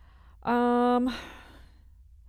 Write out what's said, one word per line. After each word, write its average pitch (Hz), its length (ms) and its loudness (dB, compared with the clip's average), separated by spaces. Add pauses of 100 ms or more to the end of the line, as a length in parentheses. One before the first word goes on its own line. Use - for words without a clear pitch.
(440)
Um, 240 720 2 (1160)